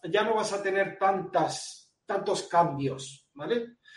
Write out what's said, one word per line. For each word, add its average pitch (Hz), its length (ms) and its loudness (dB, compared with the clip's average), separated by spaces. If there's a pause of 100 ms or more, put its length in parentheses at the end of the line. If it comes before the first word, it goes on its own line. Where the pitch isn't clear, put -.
ya 208 160 2
no 226 100 2
vas 208 160 0
a 196 100 -4
tener 190 380 0
tantas, - 920 0 (120)
tantos 196 380 -2
cambios, 139 920 0
¿vale? 214 420 -4 (200)